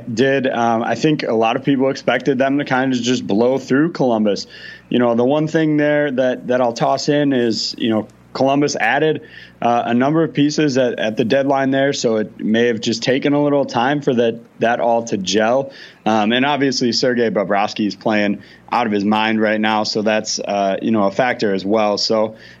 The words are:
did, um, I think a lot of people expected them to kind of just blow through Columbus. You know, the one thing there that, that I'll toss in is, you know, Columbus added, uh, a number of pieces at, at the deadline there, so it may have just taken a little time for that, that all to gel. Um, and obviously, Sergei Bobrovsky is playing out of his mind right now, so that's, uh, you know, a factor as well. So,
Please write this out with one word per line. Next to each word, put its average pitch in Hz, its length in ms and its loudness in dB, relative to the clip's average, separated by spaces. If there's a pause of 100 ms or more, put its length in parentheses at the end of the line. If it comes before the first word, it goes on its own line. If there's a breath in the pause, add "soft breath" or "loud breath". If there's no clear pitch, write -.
(120)
did, 131 340 2
um, 117 360 0
I 113 140 -4
think 151 260 0
a - 100 -4
lot 113 240 2
of 127 80 -6
people 135 240 2
expected 131 480 0
them 135 220 2
to 143 80 -4
kind 131 260 0
of 123 80 0
just 120 260 -2
blow 117 300 2
through 135 360 0
Columbus. 110 540 0 (440 loud breath)
You 117 80 2
know, 120 160 2
the 120 100 2
one 151 240 2
thing 156 300 0
there 147 320 2
that, 127 380 -2
that 123 120 2
I'll 120 140 0
toss 139 340 -2
in 147 240 2
is, 117 460 -2
you 117 100 -2
know, 110 180 0 (280)
Columbus 139 420 0
added, 151 500 0 (360 loud breath)
uh, 117 240 2
a 117 80 0
number 147 300 2
of 156 100 -4
pieces 147 420 0
at, 123 220 0
at 110 180 -4
the 131 80 0
deadline 135 460 0
there, 135 220 2
so 117 240 -2
it 107 220 -4
may 113 280 2
have 113 140 0
just 113 220 -4
taken 139 300 0
a 147 100 2
little 143 220 2
time 139 380 -2
for 143 100 0
that, 117 280 0 (180)
that 117 220 0
all 117 240 0
to 123 120 -6
gel. 107 560 0 (320 loud breath)
Um, 107 280 2
and 127 120 2
obviously, 135 480 0
Sergei 117 380 0
Bobrovsky 101 560 0
is 92 80 -4
playing 104 480 -2 (280 loud breath)
out 120 160 0
of 107 60 -2
his 101 120 0
mind 110 360 2
right 107 200 2
now, 107 240 0
so 110 180 -4
that's, 107 380 -2
uh, 98 420 -2
you 117 80 0
know, 107 140 2
a 98 80 2
factor 117 420 0
as 92 100 -4
well. 104 320 0
So, 110 400 -2 (240 loud breath)